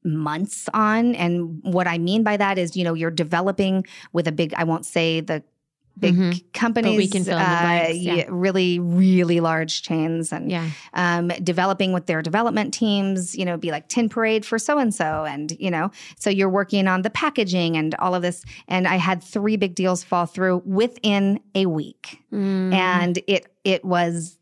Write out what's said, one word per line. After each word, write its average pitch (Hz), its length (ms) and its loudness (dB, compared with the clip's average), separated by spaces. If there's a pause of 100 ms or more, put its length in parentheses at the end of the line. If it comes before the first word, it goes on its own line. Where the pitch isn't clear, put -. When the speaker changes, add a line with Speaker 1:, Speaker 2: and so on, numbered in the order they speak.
Speaker 1:
months 156 720 -4
on. 220 400 2
And 175 480 -2
what 180 240 0
I 170 120 -2
mean 190 260 2
by 214 120 2
that 196 220 0
is, 175 180 -2
you 185 60 0
know, 170 120 0
you're 165 180 -2
developing 185 720 0 (280)
with 170 140 0
a 160 60 -2
big, 156 220 -2
I 170 100 0
won't 160 220 -2
say 165 340 0
the 160 180 -4
big - 760 -4
Speaker 2:
Mm-hmm. 180 160 4
But 175 60 0
we 180 60 -6 (120)
Speaker 1:
companies, 220 580 2
Speaker 2:
can 190 140 0
fill 175 140 0
in 180 40 2
the 185 80 2
Speaker 1:
uh, 170 120 2
Speaker 2:
blanks, 170 380 2
yeah. 175 160 0
Speaker 1:
y-, 170 120 0
really, 180 500 0
really 175 600 4
large 160 400 0
chains 165 500 -2
and, 165 200 -6
Speaker 2:
Yeah. 165 180 -4 (240)
Speaker 1:
um, 175 360 0 (140)
developing 185 520 0
with 175 100 -2
their 160 160 0
development 208 540 -2
teams, 196 600 0
you 185 120 -4
know, 175 100 -2
be 165 140 -4
like, 151 180 -6
"Tin 233 220 0
Parade 220 340 0
for 226 140 -2
so-and-so." 202 680 0
And, 151 340 -6
you 190 120 -2
know, 175 200 -2 (280)
so - 100 -2
you're 196 220 2
working 196 360 2
on 185 140 2
the 190 80 -2
packaging 185 680 0
and 156 160 0
all 180 200 0
of 180 60 0
this. 175 240 -4 (240)
And 185 180 0
I 180 100 2
had 180 260 0
three 214 340 -2
big 190 180 -2
deals 185 300 0
fall 175 220 0
through 180 400 0
within 202 760 0 (140)
a 190 100 2
week. - 540 -6 (120)
Speaker 2:
Mm. 190 440 0
Speaker 1:
And 180 520 2
it, 196 200 0 (180)
it 190 180 2
was 170 600 -2